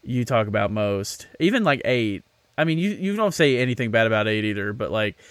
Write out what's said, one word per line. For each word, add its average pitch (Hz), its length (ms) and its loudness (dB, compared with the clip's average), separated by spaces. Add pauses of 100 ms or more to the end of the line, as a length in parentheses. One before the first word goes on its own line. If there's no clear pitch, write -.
you 123 220 -2
talk 113 220 0
about 104 220 0
most. 101 580 -2 (120)
Even, 208 240 2
like, 143 220 2
eight. 113 380 0 (340)
I 156 80 2
mean, 160 120 0
you, 185 140 0
you 196 240 -4
don't 214 180 0
say 143 240 4
anything 123 320 -2
bad 113 160 4
about 110 220 2
eight 107 160 0
either, 104 300 -2
but, 104 180 -4
like, 107 240 -2 (160)